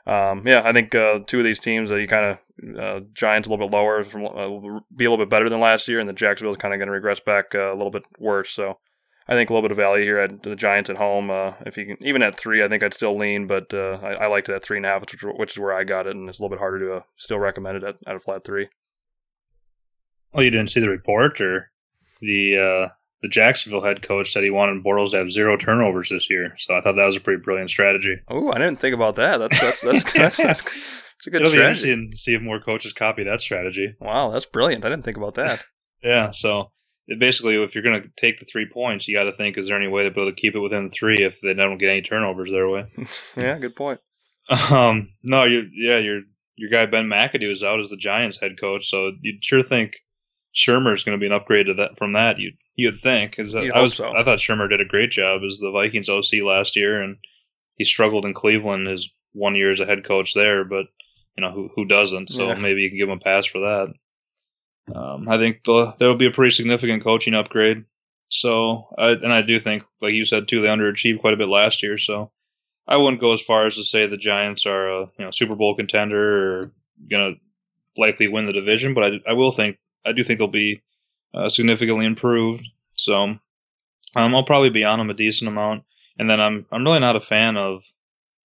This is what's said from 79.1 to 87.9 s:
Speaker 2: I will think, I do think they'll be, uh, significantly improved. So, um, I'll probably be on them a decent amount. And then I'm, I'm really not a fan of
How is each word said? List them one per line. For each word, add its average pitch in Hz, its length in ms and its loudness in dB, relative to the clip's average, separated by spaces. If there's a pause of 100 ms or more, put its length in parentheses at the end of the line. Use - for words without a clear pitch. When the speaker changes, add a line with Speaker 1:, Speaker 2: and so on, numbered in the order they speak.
Speaker 2:
I - 20 2
will 127 180 4
think, 107 260 -2 (280)
I 117 80 -2
do 120 100 0
think 113 160 -2
they'll 107 80 0
be, 104 340 -2 (520)
uh, 98 160 -2
significantly 113 560 2
improved. 117 580 0 (300)
So, 101 300 0
um, 107 180 -4 (760)
I'll 127 300 4
probably 139 240 6
be 107 160 2
on 110 140 2
them 107 100 -2
a 104 40 -6
decent 107 360 -2
amount. 107 340 -4 (340)
And 110 120 -2
then 107 100 4
I'm, 107 320 0
I'm 123 140 -4
really 160 160 4
not 120 160 4
a - 20 0
fan 110 380 2
of 98 240 -4 (640)